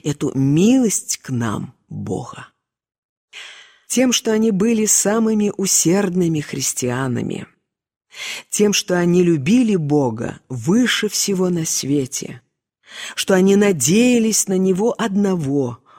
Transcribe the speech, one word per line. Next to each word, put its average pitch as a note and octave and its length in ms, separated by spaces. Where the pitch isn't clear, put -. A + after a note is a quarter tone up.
эту D3 340
милость F3+ 840
к - 120
нам A#2 440
Бога? G2+ 600
Тем, B3 240
что A3 200
они A3 180
были G#3+ 360
самыми G#3+ 720
усердными F3 840
христианами, B2 1040
тем, G#3 220
что F3+ 260
они F3 240
любили F3+ 540
Бога C#3+ 720
выше G3+ 600
всего F#3 400
на E3+ 160
свете, C#3 800
что - 200
они F#3+ 220
надеялись G#3 920
на F#3+ 100
Него F#3+ 420
одного – E3+ 800